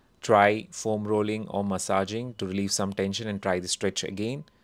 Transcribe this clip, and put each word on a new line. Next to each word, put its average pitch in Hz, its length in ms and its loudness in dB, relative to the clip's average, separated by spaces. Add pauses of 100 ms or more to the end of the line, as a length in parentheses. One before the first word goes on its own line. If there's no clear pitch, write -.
(220)
try 107 480 6
foam 107 360 -4
rolling 107 420 0
or 101 140 -2
massaging 98 760 -2
to 98 80 -4
relieve 98 260 -2
some 98 180 0
tension 98 380 -2
and 101 140 -6
try 90 180 2
the 90 80 -8
stretch - 340 -2
again 113 420 -4 (200)